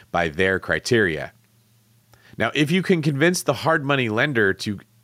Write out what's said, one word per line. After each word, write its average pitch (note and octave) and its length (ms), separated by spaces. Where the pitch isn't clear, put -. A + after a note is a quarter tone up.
by E2+ 180
their F#2 300
criteria. E2 760
Now, A2+ 160
if C#3+ 160
you F3+ 120
can E3+ 200
convince D#3+ 400
the D3 100
hard D3+ 320
money C3+ 240
lender A2 460
to G2+ 240